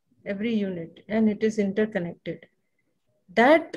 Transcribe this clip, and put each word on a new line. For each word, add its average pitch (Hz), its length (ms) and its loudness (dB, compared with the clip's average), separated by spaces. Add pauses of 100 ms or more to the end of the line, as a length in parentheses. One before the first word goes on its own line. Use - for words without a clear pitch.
(240)
every 208 300 -4
unit, 185 540 -6
and 220 200 2
it 208 140 -2
is 220 160 0
interconnected. 196 880 -4 (880)
That 302 420 4